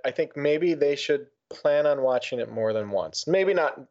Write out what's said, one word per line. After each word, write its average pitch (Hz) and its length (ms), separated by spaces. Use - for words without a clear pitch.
I 135 60
think - 260
maybe 156 380
they 143 200
should 143 320
plan 147 360
on 143 180
watching 123 360
it 113 100
more 110 220
than 107 180
once. 90 380
Maybe 190 260
not 160 240